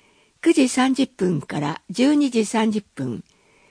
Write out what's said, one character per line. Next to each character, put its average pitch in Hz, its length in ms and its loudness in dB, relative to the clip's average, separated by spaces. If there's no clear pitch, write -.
九 339 140 2
時 262 160 2
三 262 240 0
十 254 140 0
分 180 340 -2
か - 180 -8
ら 147 300 -6
十 254 240 2
二 294 160 2
時 226 160 0
三 220 260 0
十 208 100 -2
分。 - 420 -8